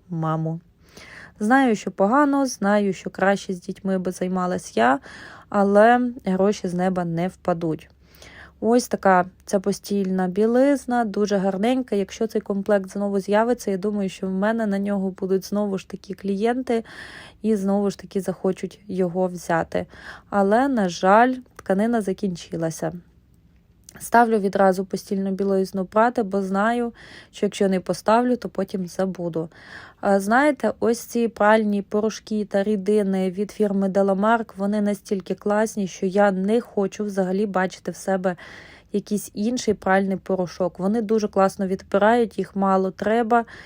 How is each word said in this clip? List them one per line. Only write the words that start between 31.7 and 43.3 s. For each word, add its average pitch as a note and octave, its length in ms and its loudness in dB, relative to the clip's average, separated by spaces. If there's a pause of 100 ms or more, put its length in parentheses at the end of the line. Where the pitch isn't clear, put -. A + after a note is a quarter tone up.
порошки G#3+ 600 -4
та G3 180 -2
рідини G3 680 0
від G3 200 -6
фірми G3 380 0
Delamark, G3 680 2
вони G3+ 240 -2
настільки G3+ 540 -4
класні, G#3 520 -2
що - 200 -6
я G3+ 240 4
не G3 300 0
хочу G#3 440 -4
взагалі F#3+ 420 -2
бачити F#3 440 -4
в E3+ 60 -12
себе F#3 400 -2 (560)
якийсь G3+ 420 -4
інший A3 400 -2
пральний F#3+ 420 0
порошок. F#3 640 -4
Вони G#3 240 0
дуже G#3 260 0
класно F#3+ 380 2
відпирають, G3+ 720 2
їх F#3+ 180 -6
мало F#3+ 340 2
треба, A3+ 540 0 (220)